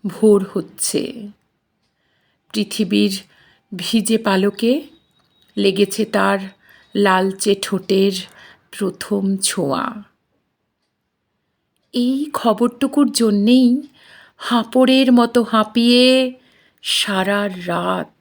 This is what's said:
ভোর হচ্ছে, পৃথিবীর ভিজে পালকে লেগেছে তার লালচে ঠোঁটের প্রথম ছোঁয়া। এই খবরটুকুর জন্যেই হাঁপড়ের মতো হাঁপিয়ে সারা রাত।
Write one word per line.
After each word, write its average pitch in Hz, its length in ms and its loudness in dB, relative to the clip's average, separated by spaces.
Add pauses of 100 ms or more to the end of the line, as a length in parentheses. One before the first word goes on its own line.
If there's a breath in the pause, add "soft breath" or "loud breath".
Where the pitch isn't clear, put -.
ভোর 208 360 2 (120)
হচ্ছে, - 500 -4 (1500)
পৃথিবীর 208 580 0 (600 soft breath)
ভিজে 220 460 -2
পালকে 202 540 0 (840)
লেগেছে 202 480 0
তার 196 340 0 (560 soft breath)
লালচে 196 580 0 (100)
ঠোঁটের 196 500 0 (580 soft breath)
প্রথম 196 680 -4
ছোঁয়া। 156 480 -6 (2000)
এই 269 380 -2
খবরটুকুর 240 800 0
জন্যেই 226 580 2 (680 soft breath)
হাঁপড়ের 254 760 2
মতো 240 300 4
হাঁপিয়ে 233 640 2 (760 soft breath)
সারা 202 680 -2
রাত। 180 720 -6